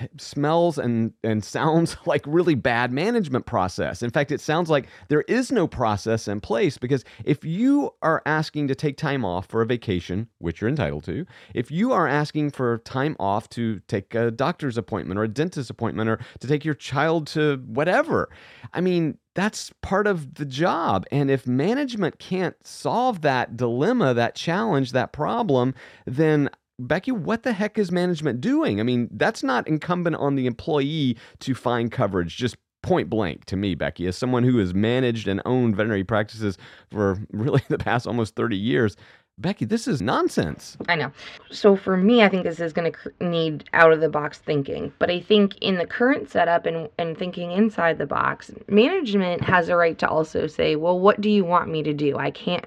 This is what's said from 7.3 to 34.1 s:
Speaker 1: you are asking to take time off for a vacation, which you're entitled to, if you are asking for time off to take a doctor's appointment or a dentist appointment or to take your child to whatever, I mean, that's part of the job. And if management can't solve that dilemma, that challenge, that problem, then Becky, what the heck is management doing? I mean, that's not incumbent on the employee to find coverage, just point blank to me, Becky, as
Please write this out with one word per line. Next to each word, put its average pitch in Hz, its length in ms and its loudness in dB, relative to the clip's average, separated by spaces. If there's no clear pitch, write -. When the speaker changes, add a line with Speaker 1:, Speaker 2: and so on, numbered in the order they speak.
Speaker 1:
you 240 560 2
are 160 240 2
asking 151 420 -2
to 131 80 0
take 143 220 -4
time 139 260 -2
off 92 220 -2
for 113 160 -2
a 113 40 2
vacation, 110 640 -2
which 82 200 -6
you're 107 100 -2
entitled 80 360 -2
to, 104 200 -6
if 123 180 -4
you 220 220 0
are 175 140 2
asking 147 420 0
for 117 300 -2
time 135 400 -4
off 98 320 -2
to 113 360 -4
take - 280 -4
a 117 160 0
doctor's 131 460 -4
appointment 92 420 -4
or 107 40 0
a 110 60 0
dentist 143 400 -4
appointment 104 400 -4
or 113 100 -2
to - 80 -12
take 147 180 -2
your 151 100 -2
child 156 520 -2
to 151 300 0
whatever, 165 600 0
I - 80 -4
mean, 175 380 0
that's - 360 -4
part 202 240 0
of 156 260 -2
the 151 120 -8
job. 151 640 0
And 139 180 2
if 135 160 0
management 202 720 0
can't 180 380 -4
solve 208 560 -2
that 131 340 0
dilemma, 131 600 2
that 117 180 2
challenge, 165 600 0
that 123 200 0
problem, 151 640 2
then 151 420 2
Becky, 151 320 -2
what 226 320 -4
the 247 100 0
heck 208 240 -4
is 190 140 0
management 160 500 0
doing? 247 380 0
I 110 40 0
mean, 120 280 0
that's 156 320 0
not 254 240 0
incumbent 165 480 0
on 139 200 0
the 131 120 0
employee 139 720 0
to - 160 -2
find 117 360 0
coverage, 95 460 -2
just 120 180 -2
point 139 260 2
blank 101 360 -2
to 95 120 -4
me, 98 180 0
Becky, 76 320 -4
as 90 80 -2